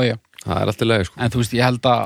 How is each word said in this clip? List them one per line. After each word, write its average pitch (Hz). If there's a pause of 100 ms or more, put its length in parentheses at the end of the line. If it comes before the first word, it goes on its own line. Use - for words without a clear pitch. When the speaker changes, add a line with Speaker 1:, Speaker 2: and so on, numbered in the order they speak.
Speaker 1:
já. 117 (200)
Speaker 2:
Það -
er 101
allt 104
í 113
lagi, 104
sko. -
Speaker 1:
En 117
þú 127
veist, 117
ég 120
held 127
að 117